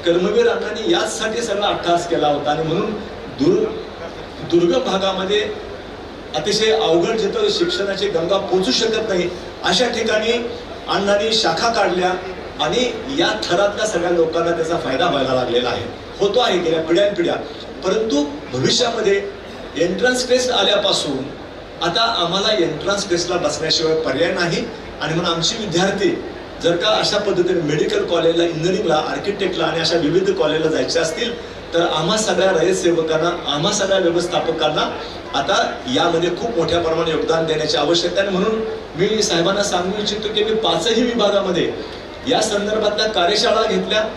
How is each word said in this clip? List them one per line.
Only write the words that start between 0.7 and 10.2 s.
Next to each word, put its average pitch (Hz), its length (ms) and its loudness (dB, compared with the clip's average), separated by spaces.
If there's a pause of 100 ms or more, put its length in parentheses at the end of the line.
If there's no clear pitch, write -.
याचसाठी 214 500 -2
सगळा 202 240 -2
अट्टहास 170 420 0
केला 151 200 2
होता 147 220 0
आणि 156 120 0
म्हणून 190 280 0 (500)
दुर-, - 280 4 (840)
दुर्गम 175 260 4
भागामध्ये 190 880 -2 (680)
अतिशय 208 360 2
अवघड, 190 460 4
जिथं 208 340 0
शिक्षणाची 196 580 0
गंगा 170 280 0
पोचू 185 340 0
शकत 226 380 0
नाही, 180 220 0 (340)
अशा 233 240 2
ठिकाणी 220 600 0 (400)